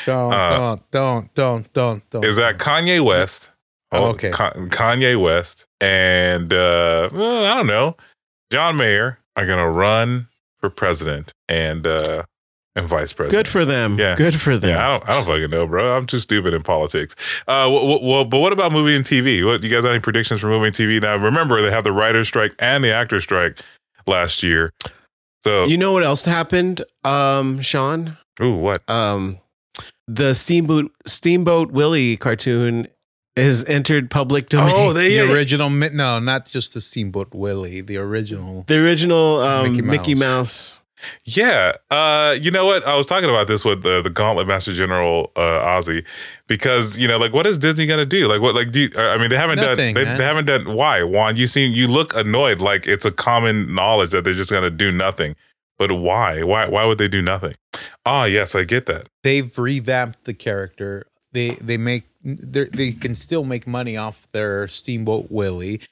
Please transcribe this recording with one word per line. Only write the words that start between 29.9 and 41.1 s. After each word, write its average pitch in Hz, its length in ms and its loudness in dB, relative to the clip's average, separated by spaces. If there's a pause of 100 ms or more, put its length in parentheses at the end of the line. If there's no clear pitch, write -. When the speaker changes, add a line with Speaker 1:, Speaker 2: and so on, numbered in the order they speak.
Speaker 3:
the 135 260 0
Steamboat, 156 580 0 (140)
Steamboat 170 640 2
Willie 139 460 2
cartoon 117 720 -2 (500)
has 127 320 4
entered 143 400 2
public 139 400 0
domain. 147 260 4
Speaker 2:
Oh, 196 180 4
they 185 240 4
Speaker 1:
The 214 100 4
Speaker 2:
yeah. 139 60 4
Speaker 1:
original, 143 360 2
Mi-, 143 240 0
no, 127 260 0
not 131 280 -2
just - 260 -8
the 110 80 -10
Steamboat 98 520 -8
Willie, 98 480 -6
the 101 160 -10
original. 98 720 -8
Speaker 3:
The 156 160 4
original, 165 560 4
um, 131 320 2
Speaker 1:
Mickey 123 100 0
Speaker 3:
Mickey 143 340 0
Speaker 1:
Mouse. 127 640 0
Speaker 3:
Mouse. - 20 -20 (440)